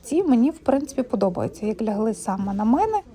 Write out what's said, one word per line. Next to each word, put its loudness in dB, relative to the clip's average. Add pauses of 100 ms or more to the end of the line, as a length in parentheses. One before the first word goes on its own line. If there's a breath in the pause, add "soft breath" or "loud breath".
ці 0
мені, 4
в -6
принципі, 0
подобаються, -2
як -4
лягли -2
саме -4
на -2
мене. 2 (160)